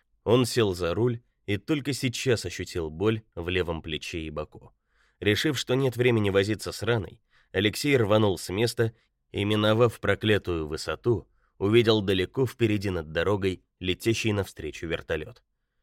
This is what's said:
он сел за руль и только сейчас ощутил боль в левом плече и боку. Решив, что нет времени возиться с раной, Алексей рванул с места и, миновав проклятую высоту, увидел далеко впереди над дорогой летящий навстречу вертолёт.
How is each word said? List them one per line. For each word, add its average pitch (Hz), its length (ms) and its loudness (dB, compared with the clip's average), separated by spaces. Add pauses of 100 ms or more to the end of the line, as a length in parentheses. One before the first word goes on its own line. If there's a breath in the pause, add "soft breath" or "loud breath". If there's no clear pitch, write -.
(240 soft breath)
он 123 220 4
сел 107 300 2
за 85 180 -2
руль 117 280 0 (260)
и 101 100 -2
только 143 360 -4
сейчас 120 520 -2
ощутил 85 460 -6
боль 107 320 0 (100)
в 85 160 -8
левом 85 320 -2
плече 80 380 -8
и 78 100 -10
боку. - 460 -12 (440)
Решив, 107 380 0
что - 160 -2
нет 127 240 0
времени 117 320 4
возиться 98 420 0
с - 120 -10
раной, 107 360 -2 (320 soft breath)
Алексей 107 460 2
рванул 107 400 4
с - 120 -12
места 113 440 0 (380 soft breath)
и, 98 120 -2
миновав 107 560 2
проклятую 92 680 0
высоту, 80 600 -2 (300)
увидел 107 440 4
далеко 95 440 0
впереди 104 440 0
над 82 220 -4
дорогой 92 520 0 (160)
летящий 110 520 -2
навстречу 85 560 -6
вертолёт. 80 560 -6 (400)